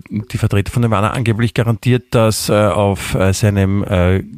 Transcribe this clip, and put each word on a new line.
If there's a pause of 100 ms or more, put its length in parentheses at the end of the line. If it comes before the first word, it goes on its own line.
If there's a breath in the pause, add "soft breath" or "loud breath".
die
Vertreter
von
Nirvana
angeblich
garantiert,
dass,
äh,
auf,
äh,
seinem,
äh, (140)